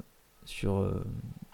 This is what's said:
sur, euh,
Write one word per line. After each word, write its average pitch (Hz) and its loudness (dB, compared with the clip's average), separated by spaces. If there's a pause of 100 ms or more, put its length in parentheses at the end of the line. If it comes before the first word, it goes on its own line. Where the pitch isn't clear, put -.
(460)
sur, 98 2
euh, 98 2 (500)